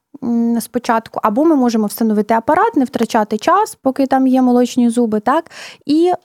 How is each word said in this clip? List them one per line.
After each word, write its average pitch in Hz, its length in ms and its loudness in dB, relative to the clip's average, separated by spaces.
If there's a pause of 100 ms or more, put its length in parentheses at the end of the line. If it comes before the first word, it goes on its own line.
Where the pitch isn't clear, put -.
(240)
м, 233 380 -2
спочатку, - 600 -6
або 220 220 0
ми 330 100 4
можемо 233 300 0
встановити 214 480 -2
апарат, 339 420 0
не 269 100 2
втрачати 220 520 -2
час, 392 440 0
поки 269 260 -2
там 262 200 2
є 254 140 2
молочні 247 480 2
зуби, 226 300 0
так? 294 320 -2 (340)
І, 330 260 2 (120)